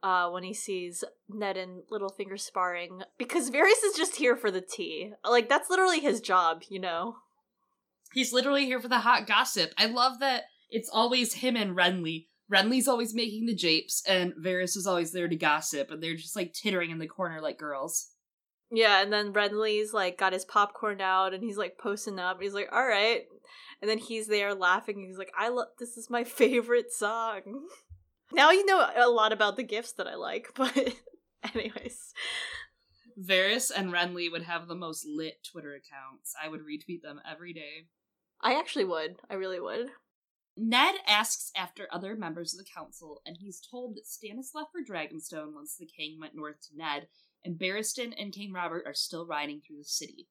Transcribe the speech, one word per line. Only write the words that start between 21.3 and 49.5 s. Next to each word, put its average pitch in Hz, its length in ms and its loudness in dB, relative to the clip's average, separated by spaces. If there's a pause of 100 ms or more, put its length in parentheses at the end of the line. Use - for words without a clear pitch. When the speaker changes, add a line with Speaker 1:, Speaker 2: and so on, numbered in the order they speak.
Speaker 1:
and 190 80 -8
he's, 214 140 -6
like, 208 220 -6
posting 208 400 -6
up. 185 220 -2
He's 196 140 -6
like, 202 180 -2
"All 254 140 4
right." 220 360 4 (600)
And 208 80 0
then 220 80 0
he's 220 300 -8
there 202 260 2
laughing, 190 420 2
and 196 100 -12
he's 185 120 -14
like, 190 200 -12
"I 214 100 0
lo-, 247 180 0 (120)
this 240 180 -12
is 226 120 -14
my 233 160 -2
<laughs> - 180 -12
favorite 240 500 4
song." 226 760 -4 (640)
Now 277 180 8
you 392 160 6
know 381 180 6 (120)
a 247 120 8
lot 220 240 4
about 208 240 2
the 262 60 -4
gifts 214 300 -6
that - 160 -6
I - 60 -10
like, - 380 -6
<laughs> - 40 -16
but 262 400 0 (580)
anyways. - 580 -8 (1080)
Speaker 2:
Varys 190 540 4
and 185 180 0
Renly 175 380 0
would 165 120 -6
have 170 240 -6
the 170 80 -8
most 160 320 -10
lit 156 380 -8
Twitter 147 300 -14
accounts. 135 680 -16
I 156 60 -8
would 156 120 -12
retweet 151 420 -12
them 147 260 -16
every 170 240 -14
day. 156 340 -16 (540)
Speaker 1:
I 262 180 2
actually 311 260 -2
would. 170 320 -2 (140)
I 202 40 -6
really 185 260 -4
would. 233 280 -6 (680)
Speaker 2:
Ned 247 400 4 (100)
asks - 500 2
after 185 360 -8
other 190 240 -8
members 170 360 -8
of 180 60 -12
the 190 160 -20
council, 156 500 -18
and 170 140 -14
he's 190 220 -16
told 247 340 -12
that - 120 -18
Stannis 226 480 -14
left 302 180 -10
for 349 100 -10
Dragonstone 156 720 -10
once 147 220 -14
the 170 100 -20
king 156 320 -12
went 156 160 -16
north 151 280 -12
to 147 140 -20
Ned, 147 320 -6 (360)
and 175 140 -8
Barristan 214 600 -4
and 202 140 -10
King 196 200 -12
Robert 175 340 -6
are 143 80 -10
still 165 320 -4
riding 147 340 -4